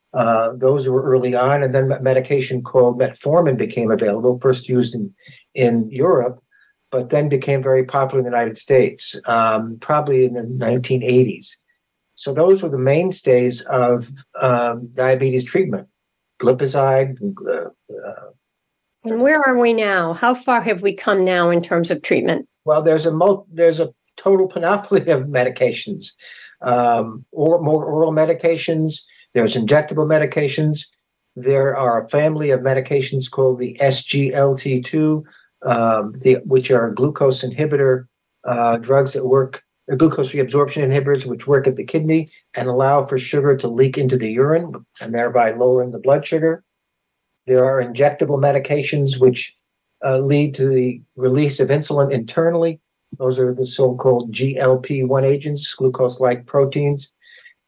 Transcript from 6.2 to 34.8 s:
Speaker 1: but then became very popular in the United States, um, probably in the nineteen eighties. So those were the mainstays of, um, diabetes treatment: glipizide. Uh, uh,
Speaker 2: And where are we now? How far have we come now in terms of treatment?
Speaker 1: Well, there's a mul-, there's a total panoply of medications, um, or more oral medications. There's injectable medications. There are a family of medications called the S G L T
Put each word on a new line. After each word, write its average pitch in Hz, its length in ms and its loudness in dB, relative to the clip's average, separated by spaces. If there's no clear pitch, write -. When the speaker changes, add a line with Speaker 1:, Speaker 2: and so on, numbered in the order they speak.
Speaker 1:
but 127 180 -4
then 147 200 0
became 139 340 -2
very 131 200 2
popular 135 360 -2
in 127 60 0
the 123 120 -2
United 113 200 -4
States, - 680 0
um, 113 540 0
probably 143 460 0
in 120 80 0
the 120 100 -8
nineteen 123 580 -2
eighties. 123 560 0
So - 180 -8
those 185 280 4
were 170 80 -4
the 139 80 -6
mainstays 127 840 0
of, 123 500 -2
um, 120 540 -2
diabetes 127 500 0
treatment: 151 440 -2
glipizide. 135 800 0
Uh, 95 200 -6
uh, 104 220 -18
Speaker 2:
And 226 200 -2
where 302 240 4
are 254 100 2
we 233 160 4
now? 196 400 0
How 240 220 0
far 247 260 0
have 180 220 -4
we 196 100 0
come 196 320 0
now 180 240 2
in 170 140 2
terms 170 260 -2
of 156 140 -4
treatment? - 440 -2
Speaker 1:
Well, 156 180 2
there's 160 240 2
a 160 40 0
mul-, 190 400 0
there's 165 280 2
a 160 120 -2
total 190 300 2
panoply 185 640 -2
of 135 140 2
medications, 123 880 -2
um, 117 720 0
or 160 300 2
more 151 240 0
oral 156 260 0
medications. 160 920 0
There's 113 220 0
injectable 147 500 0
medications. 151 800 0
There 135 400 0
are 120 280 0
a - 60 -16
family 151 420 0
of 127 80 2
medications 131 720 -2
called 131 260 2
the 123 240 -6
S 131 220 0
G 139 300 -2
L 139 220 2
T 131 260 -2